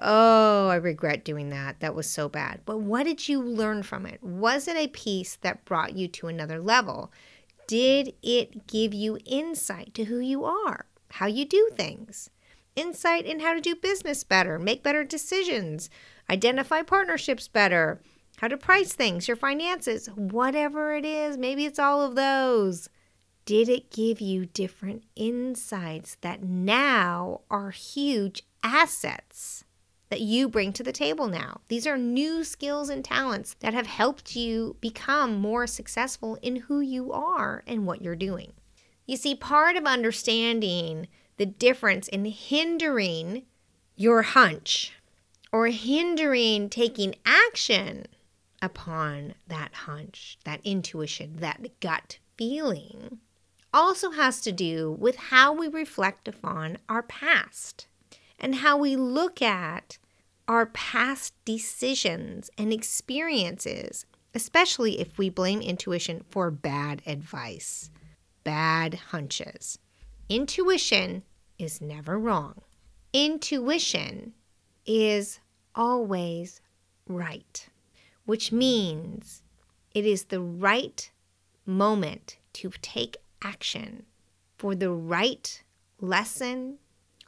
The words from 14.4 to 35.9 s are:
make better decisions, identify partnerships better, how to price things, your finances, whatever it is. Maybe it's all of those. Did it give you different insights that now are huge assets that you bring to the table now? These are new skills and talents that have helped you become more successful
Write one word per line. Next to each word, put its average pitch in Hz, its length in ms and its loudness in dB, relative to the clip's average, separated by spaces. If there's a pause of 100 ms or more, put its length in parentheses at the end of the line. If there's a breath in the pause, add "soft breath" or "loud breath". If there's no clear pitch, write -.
make 202 240 0
better 294 220 2
decisions, 269 840 -4 (400 loud breath)
identify 254 520 2
partnerships 330 680 0
better, 175 540 4 (360 soft breath)
how 233 120 -2
to 269 80 -4
price 370 340 4
things, 180 380 0
your 233 80 0
finances, 277 680 -2
whatever 277 840 0
it 294 120 -2
is. 302 320 -2
Maybe 269 280 0
it's 294 140 -4
all 285 220 4
of 262 140 0
those. 262 760 2 (560)
Did 220 240 6
it 254 220 0
give 220 280 0
you 190 280 -2
different 196 580 -6 (100)
insights 220 1040 -6
that - 240 -8
now 185 1080 2
are 202 220 -4
huge 233 720 -2 (180)
assets - 1040 -2 (460)
that - 100 -2
you 233 300 2
bring 202 240 2
to 240 100 -6
the 254 80 -4
table 294 360 0
now? 160 400 -6
These 233 200 -2
are 285 100 2
new 285 460 0
skills 285 460 -4
and 269 160 -6
talents 240 540 -2
that 226 160 -2
have 240 120 0
helped - 480 -2
you 226 460 -2
become 247 580 0
more 226 280 0
successful 233 760 -6